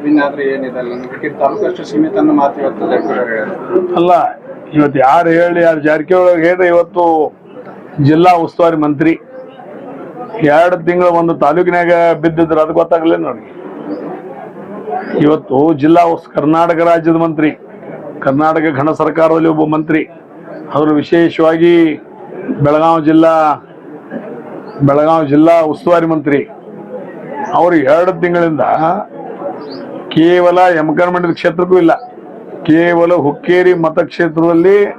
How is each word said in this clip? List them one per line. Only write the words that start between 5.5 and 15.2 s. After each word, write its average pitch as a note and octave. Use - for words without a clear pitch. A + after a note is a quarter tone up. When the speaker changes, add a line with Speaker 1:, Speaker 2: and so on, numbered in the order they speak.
Speaker 2:
ಯಾರು D#3+
ಜಾರಕಿಹೊಳಿ E3
ಹೇಳ್ರಿ, F3+
ಇವತ್ತು F3
ಜಿಲ್ಲಾ E3+
ಉಸ್ತುವಾರಿ E3
ಮಂತ್ರಿ D3+
ಎರಡು F3
ತಿಂಗಳು F3
ಒಂದು E3
ತಾಲೂಕಿನಾಗ F3
ಬಿದ್ದಿದ್ರು, D#3+
ಅದು D#3
ಗೊತ್ತಾಗ್ಲಿಲ್ಲ E3
ನನಗೆ. A#2